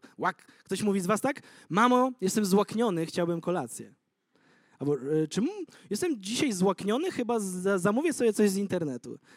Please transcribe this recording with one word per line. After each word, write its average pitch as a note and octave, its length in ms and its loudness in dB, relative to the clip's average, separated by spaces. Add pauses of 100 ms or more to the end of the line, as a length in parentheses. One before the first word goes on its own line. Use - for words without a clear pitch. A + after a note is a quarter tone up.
(180)
łak-, F3+ 280 -4 (180)
ktoś F#3+ 180 -4
mówi G3 200 2
z F3 40 -4
was G3+ 160 2
tak? C#4 200 -2 (280)
„Mamo, B3 420 4 (100)
jestem G3+ 240 0
złakniony, G3 600 2
chciałbym E3+ 360 -2
kolację”. C3 520 -6 (840)
Albo, C#3+ 180 0
y, D3+ 300 0
„Czy F#3 140 -2
m-, F#4 240 -4 (240)
jestem A3+ 320 -2
dzisiaj A#3+ 320 -2
złakniony? G3 580 0
Chyba A#3 280 -2
za-, F#3+ 380 0
zamówię A3+ 360 2
sobie A#3 200 2
coś G#3+ 160 4
z F#3+ 80 0
internetu”. D3+ 600 -4 (180)